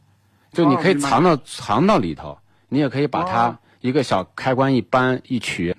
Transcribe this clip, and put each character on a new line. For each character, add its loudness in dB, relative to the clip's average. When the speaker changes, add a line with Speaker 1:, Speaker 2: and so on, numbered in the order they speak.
Speaker 1:
就 0
你 4
可 2
以 4
藏 2
到， 4
Speaker 2:
哦， 4
明 2
白 -10
了。 -
Speaker 1:
藏 -2
到 4
里 -2
头， -14
你 -2
也 2
可 -4
以 0
把 -4
它 0
Speaker 2:
哦。 -8
Speaker 1:
一 -4
个 0
小 -2
开 -2
关 2
一 2
扳 0
一 -4
取 -4